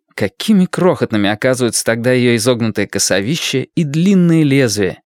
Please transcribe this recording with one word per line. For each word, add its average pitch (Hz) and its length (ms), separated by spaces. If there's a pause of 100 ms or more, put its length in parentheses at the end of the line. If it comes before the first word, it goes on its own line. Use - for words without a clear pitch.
(160)
какими 190 480
крохотными 120 680
оказываются 120 540
тогда 117 300
её 123 240
изогнутые 110 500
косовища 107 760 (100)
и 170 80
длинные 165 640
лезвия. 117 600